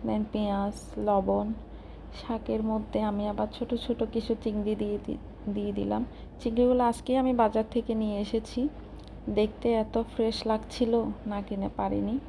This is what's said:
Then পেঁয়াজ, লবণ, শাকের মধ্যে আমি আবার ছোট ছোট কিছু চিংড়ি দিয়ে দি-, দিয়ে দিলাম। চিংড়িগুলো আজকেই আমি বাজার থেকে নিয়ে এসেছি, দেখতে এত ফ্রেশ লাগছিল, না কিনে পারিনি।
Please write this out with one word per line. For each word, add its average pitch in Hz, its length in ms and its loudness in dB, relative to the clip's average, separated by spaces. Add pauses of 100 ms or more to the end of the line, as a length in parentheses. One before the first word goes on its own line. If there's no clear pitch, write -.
Then 214 260 0
পেঁয়াজ, 202 420 0 (240)
লবণ, 202 560 2 (680)
শাকের 220 420 -2
মধ্যে 220 380 0
আমি 208 260 0
আবার 214 240 0
ছোট 240 240 -2
ছোট 233 280 0 (100)
কিছু 226 300 0
চিংড়ি 208 320 0
দিয়ে 208 300 -2
দি-, - 480 -6
দিয়ে 202 200 -2
দিলাম। 202 320 0 (340)
চিংড়িগুলো 247 440 4
আজকেই 240 340 2
আমি 262 160 4
বাজার 220 380 4
থেকে 226 240 0
নিয়ে 214 240 0
এসেছি, 220 500 0 (680)
দেখতে 214 380 4
এত 226 300 2 (100)
ফ্রেশ 226 340 0
লাগছিল, 226 560 2 (240)
না 208 140 -2
কিনে 196 340 -4
পারিনি। 202 520 0